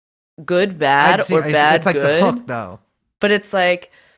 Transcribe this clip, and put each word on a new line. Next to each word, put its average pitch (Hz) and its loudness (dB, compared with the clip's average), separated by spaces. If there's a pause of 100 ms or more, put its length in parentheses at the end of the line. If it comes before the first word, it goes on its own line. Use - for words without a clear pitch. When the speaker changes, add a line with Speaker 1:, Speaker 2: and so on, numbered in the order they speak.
(440)
Speaker 1:
good, 180 -2
bad, 151 2
Speaker 2:
I'd - -4
see, 185 -2
Speaker 1:
or 160 2
Speaker 2:
I 151 -4
see. 151 -2
Speaker 1:
bad, 151 4
Speaker 2:
It's 165 -2
like 180 0
Speaker 1:
good. 143 0
Speaker 2:
the 196 2
hook, 240 -10
though. 107 -10 (420)
Speaker 1:
But 208 0
it's, 202 -4
like, 180 0 (260)